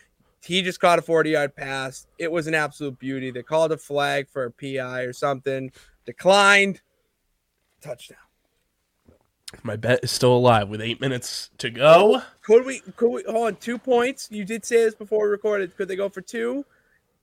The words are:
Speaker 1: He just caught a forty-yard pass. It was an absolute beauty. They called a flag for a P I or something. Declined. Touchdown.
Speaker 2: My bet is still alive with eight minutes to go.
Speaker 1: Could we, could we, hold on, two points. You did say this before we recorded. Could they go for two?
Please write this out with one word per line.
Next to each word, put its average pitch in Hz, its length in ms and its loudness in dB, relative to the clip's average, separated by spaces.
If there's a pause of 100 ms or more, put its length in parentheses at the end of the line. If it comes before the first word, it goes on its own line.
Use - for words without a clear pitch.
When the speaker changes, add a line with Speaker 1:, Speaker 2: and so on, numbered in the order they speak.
(440)
Speaker 1:
He 180 160 -2
just 180 180 -4
caught 175 200 4
a 160 40 -2
forty-yard 156 540 0
pass. 135 500 -10 (120)
It 165 120 -6
was 160 160 -4
an 160 80 -4
absolute 147 440 -4
beauty. 131 320 -8
They 123 120 -10
called 160 300 0
a 151 60 -6
flag 143 500 -4
for 135 160 -6
a 120 60 -8
P 135 280 -10
I 127 240 -8
or 123 120 -8
something. 135 580 -4 (320)
Declined. 196 800 4 (960)
Touchdown. - 380 -16 (1400)
Speaker 2:
My 107 140 -8
bet 117 260 0
is 120 80 -6
still 123 260 4
alive 117 320 4
with 104 120 -8
eight 113 200 -6
minutes 131 580 -8
to 120 120 -6
go. 170 520 6 (200)
Speaker 1:
Could 233 240 4
we, 262 140 -8 (160)
could 233 140 0
we, 247 140 -8
hold 226 220 -2
on, 202 100 -4
two 233 220 -8
points. 247 520 -2
You 208 140 -10
did 214 200 -8
say 233 200 2
this 214 100 0
before 214 300 -4
we 208 60 0
recorded. 202 460 -4
Could 190 120 -6
they 190 80 -8
go 202 120 -4
for 190 120 -14
two? 240 440 -6 (580)